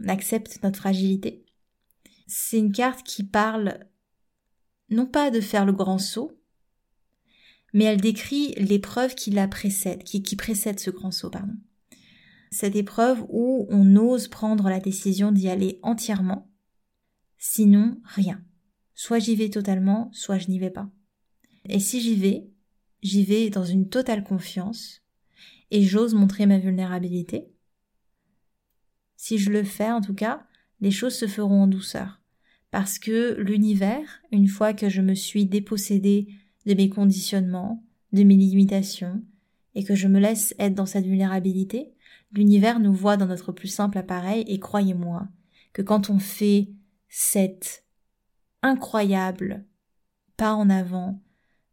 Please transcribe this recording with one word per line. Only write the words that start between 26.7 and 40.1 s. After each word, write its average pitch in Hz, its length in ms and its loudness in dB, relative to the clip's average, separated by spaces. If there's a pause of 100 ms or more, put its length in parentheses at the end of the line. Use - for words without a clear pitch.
Si - 180 -4
je 202 140 2
le 208 140 0
fais, 208 260 -4
en 233 100 0
tout 196 140 -4
cas, 220 320 -6 (340)
les 202 120 2
choses 247 220 -2
se 226 120 -6
feront 202 360 2
en 196 40 6
douceur. 190 560 -4 (480)
Parce 196 300 -4
que 226 400 -2
l'univers, 208 920 0
une 202 160 6
fois 214 260 2
que 208 160 -2
je 190 140 0
me 190 120 2
suis 202 300 -2
dépossédée 202 840 0 (380)
de 202 80 4
mes 196 140 4
conditionnements, 196 960 0 (280)
de 196 100 6
mes 196 140 10
limitations, 196 840 2 (520)
et 196 80 -6
que 202 140 0
je 190 100 2
me 196 140 6